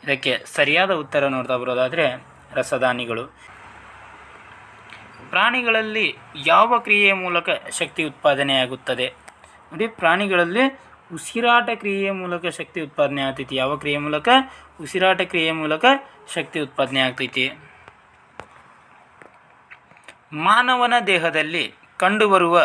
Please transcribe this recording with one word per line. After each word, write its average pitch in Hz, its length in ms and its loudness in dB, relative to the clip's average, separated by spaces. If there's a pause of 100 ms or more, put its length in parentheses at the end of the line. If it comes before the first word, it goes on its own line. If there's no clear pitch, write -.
ಇದಕ್ಕೆ 135 280 -2 (220)
ಸರಿಯಾದ 160 380 2 (100)
ಉತ್ತರ 143 240 -2
ನೋಡ್ತಾ 131 300 -2
ಬರೋದಾದ್ರೆ 127 500 -2 (480)
ರಸದಾನಿಗಳು. 123 720 -2 (2000)
ಪ್ರಾಣಿಗಳಲ್ಲಿ 220 760 0 (400)
ಯಾವ 202 320 4
ಕ್ರಿಯೆಯ 208 360 2
ಮೂಲಕ 180 340 -2 (300)
ಶಕ್ತಿ 165 260 -4
ಉತ್ಪಾದನೆಯಾಗುತ್ತದೆ? 135 1000 -2 (640)
ನೋಡಿ, 160 180 -4
ಪ್ರಾಣಿಗಳಲ್ಲಿ 185 760 2 (500)
ಉಸಿರಾಟ 240 600 0
ಕ್ರಿಯೆಯ 196 380 -4
ಮೂಲಕ 180 340 -6
ಶಕ್ತಿ 170 340 -8
ಉತ್ಪಾದನೆ 143 420 -2
ಆಗ್ತೈತಿ. 135 340 -6
ಯಾವ 131 200 0
ಕ್ರಿಯೆ 143 220 -4
ಮೂಲಕ? 151 300 -2 (520)
ಉಸಿರಾಟ 185 420 0
ಕ್ರಿಯೆಯ 165 300 -2
ಮೂಲಕ 156 320 -2 (500)
ಶಕ್ತಿ 160 260 -6
ಉತ್ಪಾದನೆ 135 400 -2
ಆಗ್ತೈತಿ. 131 460 -2 (2750)
ಮಾನವನ 240 640 2 (120)
ದೇಹದಲ್ಲಿ 160 580 0 (320)
ಕಂಡುಬರುವ 190 680 4